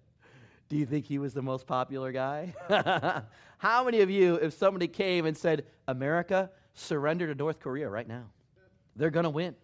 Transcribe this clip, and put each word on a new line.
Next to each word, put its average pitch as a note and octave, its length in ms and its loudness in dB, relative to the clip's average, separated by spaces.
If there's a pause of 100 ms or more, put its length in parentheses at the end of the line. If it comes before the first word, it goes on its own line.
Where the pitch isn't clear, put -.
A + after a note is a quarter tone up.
(680)
Do D3+ 100 -2
you D3+ 80 0
think C#3 180 -2
he C#3 140 -4
was C#3 160 -6
the C3+ 80 -6
most C3 240 -4
popular C3 460 -2
guy? C#3+ 420 -4 (140)
<laughs> F3 560 0 (340)
How A#3 260 2
many A#3 160 4
of G3 80 6
you, F#3 280 6
if D#3 180 0
somebody F#3+ 340 2
came F3+ 380 0
and D#3+ 100 0
said, D#3 300 0 (200)
"America, E3+ 640 0 (220)
surrender D#3+ 540 -2
to D3+ 80 -2
North D3 260 -4
Korea C3+ 300 -6
right A2+ 180 -6
now. A#2 220 -12 (680)
They're D3+ 140 2
gonna E3 180 0
win. D#3 360 -4